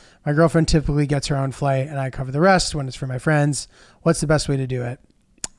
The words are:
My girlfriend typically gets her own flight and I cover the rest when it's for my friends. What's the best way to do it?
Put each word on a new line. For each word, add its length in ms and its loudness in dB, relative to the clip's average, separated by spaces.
My 100 0
girlfriend 340 4
typically 400 2
gets 200 -2
her 80 -2
own 160 -2
flight 360 -2
and 120 -8
I 120 -4
cover 200 -8
the 100 -2
rest 340 2
when 120 -6
it's 80 -12
for 120 -8
my 100 -6
friends. 500 0
What's 180 2
the 60 -2
best 200 0
way 100 0
to 100 -4
do 160 -6
it? 160 -8